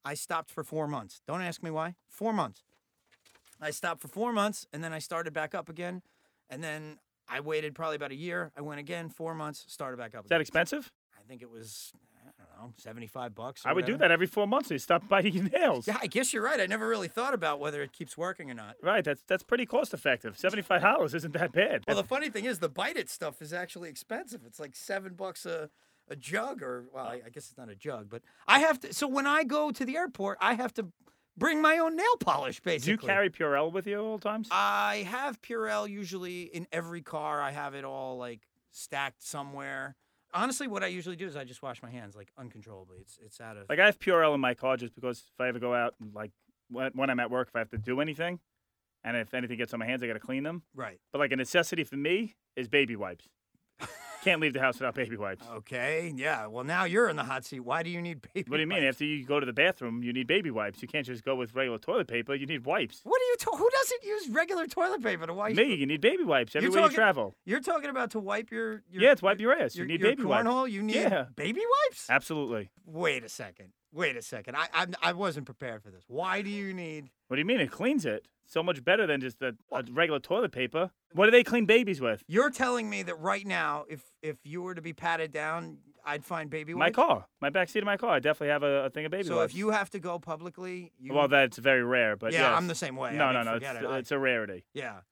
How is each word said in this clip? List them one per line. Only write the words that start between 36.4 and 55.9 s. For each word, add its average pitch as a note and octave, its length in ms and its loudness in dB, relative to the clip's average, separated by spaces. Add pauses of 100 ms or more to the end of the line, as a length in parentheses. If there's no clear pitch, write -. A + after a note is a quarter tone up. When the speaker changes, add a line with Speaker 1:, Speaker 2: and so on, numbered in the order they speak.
Speaker 1:
in E3+ 300 -10
every E3+ 280 -6
car. D3+ 400 -4
I C#3 100 -2
have C#3+ 220 -8
it C#3 120 -10
all, C3+ 320 -8
like, A#2+ 240 -10 (300)
stacked - 520 -8
somewhere. C#3 720 -8 (400)
Honestly, B3+ 320 0
what G3 160 -2
I F#3+ 40 -2
usually F3+ 280 -6
do F3 120 -10
is D3 80 -10
I C#3+ 80 -8
just B2 200 -16
wash B2+ 180 -10
my A#2 80 -14
hands, G#2+ 260 -14
like, G2+ 220 -20
uncontrollably. G2+ 640 -18
It's, - 240 -20
it's - 160 -20
out A2+ 160 -14
of G2+ 140 -16
Speaker 2:
Like, D3+ 100 2
I F#3+ 60 10
have G#3 140 6
Purell E3 360 6
in C#3 60 0
my B2+ 140 2
car C3 220 2
just B2 180 -8
because B2 240 -4 (140)
if - 60 -20
I B2+ 80 0
ever B2 120 -2
go B2 140 0
out, A#2+ 280 0
and, G#2+ 120 -14
like, G#2+ 180 -10 (380)
when, B2+ 260 -4
when C3+ 140 0
I'm B2 100 2
at A#2 120 0
work, B2 160 0
if - 80 -14
I A#2+ 40 0
have A2 100 -4
to A#2 80 -8
do B2 240 -2
anything, D#3+ 380 -4 (640)
and A#2 120 -4
if A2+ 180 -4
anything B2 240 -4
gets A#2 160 -4
on A#2 60 -4
my A2 60 -4
hands, B2 180 -2
I A#2+ 40 -2
gotta A2 120 -4
clean C3 240 -6
them. E3 200 -6 (120)
Speaker 1:
Right. A2 240 -10 (120)
Speaker 2:
But, C#3 80 -2
like, C#3 120 2
a C3+ 60 2
necessity E3 460 2
for - 140 -8
me F3+ 380 0 (200)
is B2+ 120 -6
baby B2 280 2
wipes. F#2+ 340 -8 (500)
Speaker 1:
<laughs> - 80 -10 (360)
Speaker 2:
Can't F3 160 4
leave D3+ 140 2
the C3 80 0
house C3 180 4
without B2+ 160 -2
baby A#2 220 -4
wipes. G2 260 -6 (120)
Speaker 1:
Okay, C#3+ 600 -4